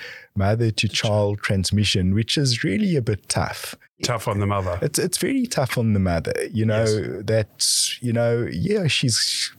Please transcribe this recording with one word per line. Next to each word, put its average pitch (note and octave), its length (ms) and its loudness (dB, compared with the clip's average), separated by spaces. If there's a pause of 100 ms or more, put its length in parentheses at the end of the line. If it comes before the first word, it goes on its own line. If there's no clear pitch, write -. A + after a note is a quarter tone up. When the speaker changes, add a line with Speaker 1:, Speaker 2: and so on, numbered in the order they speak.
(340)
Speaker 1:
mother A2 380 2
to - 160 -2
child G#2 520 0
transmission, G2 720 2
which A2 240 0
is B2+ 260 0
really F#3+ 320 0
a C3+ 60 2
bit G#2 260 -2
tough. - 480 -4 (260)
Speaker 2:
Tough A#2+ 280 -4
on G2+ 100 0
the G2+ 80 2
mother. F#2 340 -2
Speaker 1:
It's, - 160 -2
it's - 200 -2
very C4 280 0
tough - 320 -2
on A2+ 140 2
the G#2 80 4
mother, E2+ 340 0 (200)
you G#2+ 120 0
know, A2 200 2
Speaker 2:
Yes. G#2 400 -2
Speaker 1:
that, - 760 0
you A#2+ 120 0
know, A#2 360 0
yeah, F3 380 0
she's, - 720 0